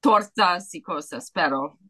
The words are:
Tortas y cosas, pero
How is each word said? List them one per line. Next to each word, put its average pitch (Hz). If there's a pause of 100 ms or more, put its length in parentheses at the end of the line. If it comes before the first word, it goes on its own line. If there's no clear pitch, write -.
Tortas 202
y 160
cosas, -
pero 139 (100)